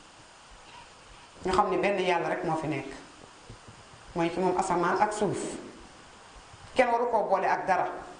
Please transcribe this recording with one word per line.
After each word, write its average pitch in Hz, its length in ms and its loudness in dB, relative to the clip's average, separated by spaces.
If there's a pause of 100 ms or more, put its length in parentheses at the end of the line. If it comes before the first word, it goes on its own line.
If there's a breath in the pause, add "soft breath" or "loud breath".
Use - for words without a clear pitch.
(1500)
Ñu 185 60 2
xam 190 180 4
ni 185 80 2
benn 196 200 2
Yàlla 175 300 2
rek - 160 -2
moo 160 120 0
fi 151 120 -4
nekk. 135 240 -4 (1200)
Mooy 170 160 0
ki 175 100 -2
moom 185 180 2
asamaan 175 420 2
ak 208 120 2
suuf. 156 260 0 (1400)
Kenn 247 160 6
waru 240 200 2
koo 202 180 2
boole 185 180 2
ak 175 200 0
dara. 180 220 2 (320)